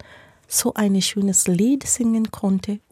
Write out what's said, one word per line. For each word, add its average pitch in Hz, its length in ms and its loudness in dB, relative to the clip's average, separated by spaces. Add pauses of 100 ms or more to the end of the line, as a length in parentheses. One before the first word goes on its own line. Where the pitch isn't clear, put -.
(520)
so - 220 0
ein 202 280 2
schönes 196 460 0
Lied 220 400 2
singen 226 440 0
konnte 196 480 -2 (120)